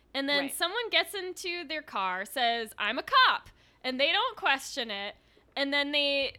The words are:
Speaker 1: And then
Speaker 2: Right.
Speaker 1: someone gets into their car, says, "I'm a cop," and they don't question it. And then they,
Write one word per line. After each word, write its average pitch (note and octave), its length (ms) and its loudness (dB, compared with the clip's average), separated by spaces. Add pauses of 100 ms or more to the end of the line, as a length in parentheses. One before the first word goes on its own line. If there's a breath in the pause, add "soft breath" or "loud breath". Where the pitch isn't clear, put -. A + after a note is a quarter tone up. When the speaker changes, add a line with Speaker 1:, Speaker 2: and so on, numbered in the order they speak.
(140 soft breath)
Speaker 1:
And C#4 160 -2
then C#4+ 140 4
Speaker 2:
Right. C#4 120 -6
Speaker 1:
someone G4+ 360 -2
gets E4+ 240 0
into F4+ 520 -6
their D#4 140 -6
car, F#3+ 420 -4
says, A#3 540 -2
"I'm G#3+ 220 -2
a F#4+ 40 -8
cop," B4+ 460 4 (340 soft breath)
and B3+ 160 -4
they D4 120 4
don't A4 260 2
question C#4 540 0
it. G3+ 240 -6 (400 soft breath)
And C#4 180 0
then C#4+ 180 0
they, C#4+ 460 0